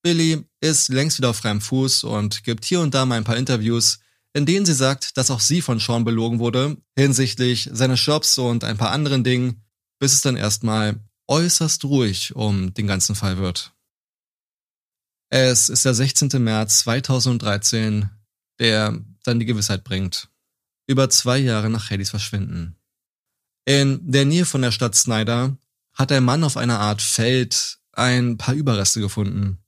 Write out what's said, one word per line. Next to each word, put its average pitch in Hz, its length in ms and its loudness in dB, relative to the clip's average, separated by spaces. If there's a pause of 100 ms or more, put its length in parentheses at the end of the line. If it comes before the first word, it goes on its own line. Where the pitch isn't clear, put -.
Billy 165 420 0 (160)
ist 156 260 0
längst 139 300 0
wieder 123 140 2
auf 110 60 -4
freiem 104 220 -2
Fuß 131 460 -2
und 104 400 -4
gibt 117 180 -4
hier 180 160 0
und 151 140 0
da 131 120 2
mal 123 100 0
ein 110 100 -2
paar 117 120 0
Interviews, 117 640 0 (340)
in 147 120 0
denen 185 220 2
sie 165 60 2
sagt, 135 440 0
dass 131 140 0
auch 117 80 -2
sie 165 240 2
von 117 160 0
Sean 117 240 0
belogen 113 340 0
wurde 127 400 0 (180)
hinsichtlich 123 760 0
seines 127 340 2
Jobs 151 320 2
und 120 260 0
ein 110 140 -4
paar 101 140 0
anderen 135 320 0
Dingen, 127 400 0 (360)
bis 139 140 2
es - 80 2
dann 131 140 0
erstmal 107 640 -2 (280)
äußerst 160 580 0
ruhig 123 500 0
um 98 380 -2
den 107 120 -4
ganzen 98 300 0
Fall 92 240 -4
wird. 90 340 -6 (1600)
Es 131 400 4
ist - 160 0
der 131 100 4
sechzehnte 135 420 0
März 110 420 2
zweitausenddreizehn, 113 1300 0 (500)
der 107 400 2 (240)
dann 117 160 0
die 110 60 -2
Gewissheit 107 380 -2
bringt. 95 460 -6 (580)
Über 135 220 2
zwei 127 300 2
Jahre 110 300 0
nach 110 200 -4
Haleys 98 220 -4
Verschwinden. 87 640 -6 (880)
In 139 460 2
der 139 140 4
Nähe 165 200 2
von 135 160 -2
der 120 100 0
Stadt 113 240 -2
Snyder 120 640 0 (360)
hat 139 180 -2
ein 131 120 4
Mann 135 200 2
auf 135 140 0
einer 117 220 0
Art 107 220 0
Feld - 800 -2 (120)
ein 123 460 0
paar 127 160 -2
Überreste 113 480 0
gefunden. 98 560 -2 (100)